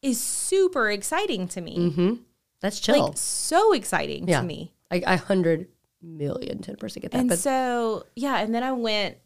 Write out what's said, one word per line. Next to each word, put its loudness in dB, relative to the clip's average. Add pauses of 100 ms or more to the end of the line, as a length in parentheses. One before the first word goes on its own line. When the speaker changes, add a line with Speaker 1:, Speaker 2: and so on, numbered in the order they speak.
Speaker 1:
is 0
super 2
exciting -2
to -8
me. -8
Speaker 2:
Mm-hmm. 4 (460)
That's -4
chill. 4
Speaker 1:
Like, -4
so 2
exciting -2
Speaker 2:
Yeah. 4
Speaker 1:
to -4
me. -10 (200)
Speaker 2:
I, 0
I 2
hundred 2 (340)
million, -6
ten -12
percent -10
get -10
that. 0
Speaker 1:
And 2
Speaker 2:
But 2
Speaker 1:
so, 0 (100)
yeah, -2
and 0
then 0
I -2
went -2